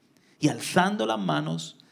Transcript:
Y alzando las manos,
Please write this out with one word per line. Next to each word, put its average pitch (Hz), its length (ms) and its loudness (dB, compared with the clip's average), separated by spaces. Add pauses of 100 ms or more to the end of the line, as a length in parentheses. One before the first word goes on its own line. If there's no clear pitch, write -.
(400)
Y 147 80 4
alzando 208 580 2
las 220 120 0
manos, 160 600 -4 (140)